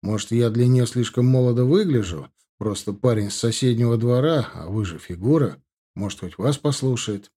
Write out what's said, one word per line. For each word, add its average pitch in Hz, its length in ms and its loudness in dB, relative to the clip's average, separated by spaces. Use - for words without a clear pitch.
Может, 104 280 -4
я 117 180 2
для 120 180 2
неё 127 180 4
слишком 123 400 -2
молодо 123 400 4
выгляжу, 123 640 0
просто 104 340 -6
парень 107 380 0
с - 40 -8
соседнего 117 600 0
двора, 123 560 2
а 80 160 -12
вы 104 160 -2
же 82 140 -10
фигура, 101 640 0
может, 98 240 -6
хоть 90 180 -12
вас 139 200 0
послушает. 127 800 -4